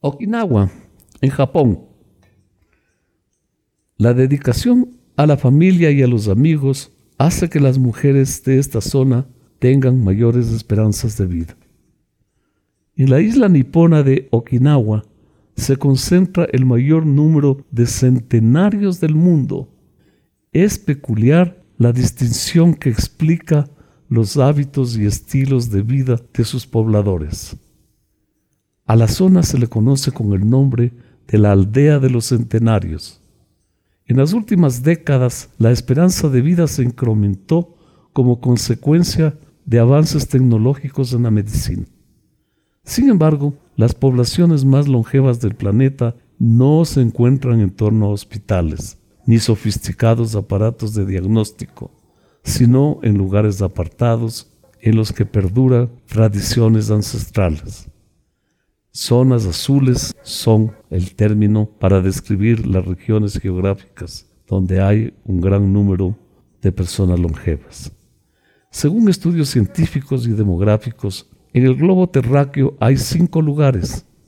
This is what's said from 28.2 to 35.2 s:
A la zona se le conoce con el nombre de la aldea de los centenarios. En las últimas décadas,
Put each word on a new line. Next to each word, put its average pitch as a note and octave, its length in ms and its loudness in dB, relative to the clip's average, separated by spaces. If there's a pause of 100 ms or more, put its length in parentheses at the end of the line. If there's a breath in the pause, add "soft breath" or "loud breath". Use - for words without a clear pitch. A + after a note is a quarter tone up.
A A2+ 80 2
la A2+ 120 4
zona F#3 340 2
se - 160 -2
le A#2+ 80 0
conoce B2+ 460 0
con G#2 220 -4
el G2 140 0
nombre B2 460 0 (340 soft breath)
de G#2+ 120 2
la G#2 120 4
aldea A2+ 460 2
de C3+ 140 0
los A#2+ 160 -2
centenarios. A2 920 -2 (840)
En A#2+ 120 0
las C#3+ 140 2
últimas F3 520 0
décadas, C#3 720 -2